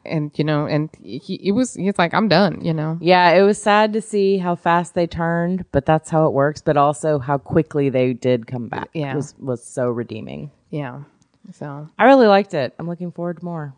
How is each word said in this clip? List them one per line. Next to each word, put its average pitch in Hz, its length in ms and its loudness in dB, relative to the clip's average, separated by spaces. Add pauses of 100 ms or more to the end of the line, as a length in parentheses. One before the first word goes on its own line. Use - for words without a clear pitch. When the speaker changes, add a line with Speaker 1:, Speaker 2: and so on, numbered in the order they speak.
Speaker 1:
and, 151 340 -4
you 151 60 -2
know, 147 220 0
and 151 240 -2 (120)
he, 127 400 -12
it 190 100 0
was, 247 220 0
he's 196 240 -4
like, 170 140 0
"I'm 208 160 2
done," 180 340 2
you 165 120 -2
know? 160 260 -4
Speaker 2:
Yeah, 180 320 6
it 185 100 8
was 202 180 2
sad 214 340 2
to 220 80 -2
see 196 340 0
how 175 180 -2
fast 170 400 0
they 175 120 0
turned, 170 640 -2
but 139 140 0
that's 156 240 0
how 160 160 2
it 113 80 0
works, 139 260 0
but 151 160 0
also 147 420 2
how 139 200 -2
quickly 147 500 0
they 127 240 2
did 120 340 -2
come 120 220 -10
back - 240 -10
Speaker 1:
Yeah. 143 220 -6
Speaker 2:
was, 147 240 -6
was 127 260 -8
so 123 240 -6
redeeming. 117 600 -10 (180)
Speaker 1:
Yeah. 139 360 -10 (500)
So 147 340 -14 (100)
Speaker 2:
I 202 60 4
really 262 220 8
liked 202 260 4
it. 135 260 -4
I'm 165 80 -10
looking 170 240 -8
forward 170 280 -10
to 165 60 -14
more. 160 340 -10